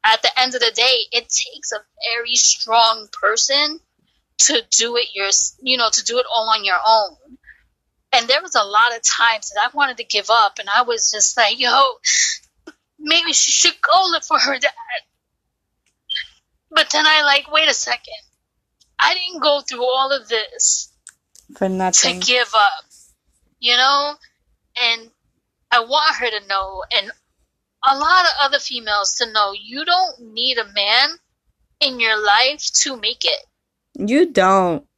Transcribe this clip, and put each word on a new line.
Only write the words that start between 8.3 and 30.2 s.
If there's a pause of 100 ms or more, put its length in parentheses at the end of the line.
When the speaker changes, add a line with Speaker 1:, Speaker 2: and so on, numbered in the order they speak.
Speaker 1:
was
a
lot
of
times
that
I
wanted
to
give
up,
and
I
was
just
like,
"Yo, (1160)
maybe
she
should
go
look
for
her
dad." (2000)
But
then
I,
like,
"Wait
a
second. (840)
I
didn't
go
through
all
of
this (680)
Speaker 2:
For
nothing.
Speaker 1:
to
give
up," (760)
you
know? (600)
And (600)
I
want
her
to
know, (100)
and (800)
a
lot
of (100)
other
females
to
know,
you
don't (140)